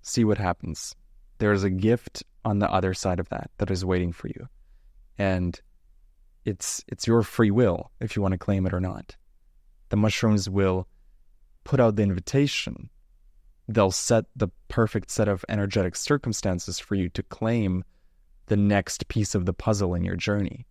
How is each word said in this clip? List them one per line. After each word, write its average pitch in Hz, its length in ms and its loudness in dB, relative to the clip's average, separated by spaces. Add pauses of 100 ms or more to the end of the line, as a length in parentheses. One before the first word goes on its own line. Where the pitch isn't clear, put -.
See - 220 0
what 104 160 4
happens. 87 560 -4 (420)
There's 104 260 2
a 101 60 2
gift 104 540 0 (220)
on 104 140 0
the 101 120 2
other 92 240 0
side 90 240 -2
of 85 100 -6
that - 300 -8
that 98 100 -2
is 92 160 -2
waiting 90 260 0
for - 160 -12
you. - 200 -12 (720)
And 92 400 -2 (880)
it's, - 420 -6
it's - 180 -10
your 117 160 4
free 107 300 2
will 101 480 2
if - 160 -6
you 104 80 0
want 95 80 2
to 92 80 -2
claim 98 260 0
it 92 80 -2
or 90 60 -2
not. - 360 -8 (760)
The 107 80 0
mushrooms 107 520 2
will 95 380 0 (760)
put - 160 0
out 113 160 6
the 107 80 2
invitation. 101 880 -2 (760)
They'll 104 240 4
set 113 340 2 (100)
the 104 120 -2 (200)
perfect - 440 0
set 107 160 2
of 98 200 -2
energetic 98 480 0
circumstances 101 840 -2
for - 160 -4
you 95 140 0
to - 120 -6
claim 104 600 -2 (640)
the 104 100 2
next 101 520 2
piece - 260 -2
of 90 100 2
the 92 80 0
puzzle 98 400 0
in 87 100 -2
your 90 120 -2
journey 101 560 -4